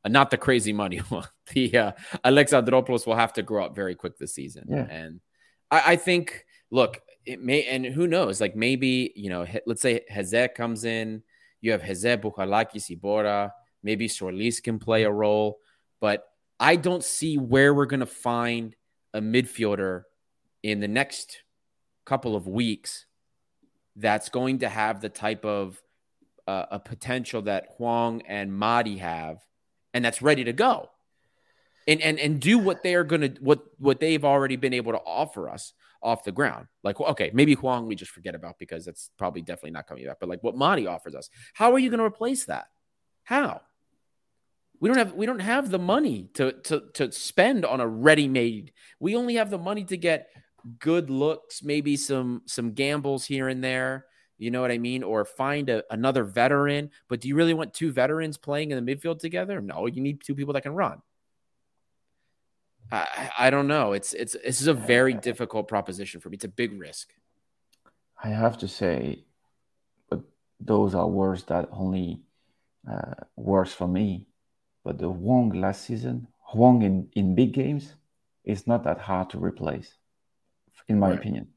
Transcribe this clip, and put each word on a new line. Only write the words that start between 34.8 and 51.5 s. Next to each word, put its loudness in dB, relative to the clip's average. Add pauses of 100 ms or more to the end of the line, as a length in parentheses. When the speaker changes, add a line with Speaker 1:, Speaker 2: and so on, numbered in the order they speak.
Speaker 1:
to -2
offer -4
us -14 (280)
off -2
the -6
ground. -2 (160)
Like, -4
well, 0
okay, -2
maybe 6
Hwang -2
we -6
just -16
forget -12
about -14
because -12
that's -18
probably -6
definitely -12
not -12
coming -16
back. -12
But, -8
like, -8
what -4
Madi 2
offers -10
us, -14 (240)
how 6
are 6
you 2
gonna 2
replace -2
that? -8 (560)
How? 0 (1160)
We 2
don't 6
have, 2
we -2
don't -4
have 0
the 0
money 0
to, 0
to, -4 (120)
to -2
spend 2
on 0
a 0
ready-made. 2 (260)
We -2
only -2
have 0
the -4
money -6
to -6
get -2 (500)
good 2
looks, -2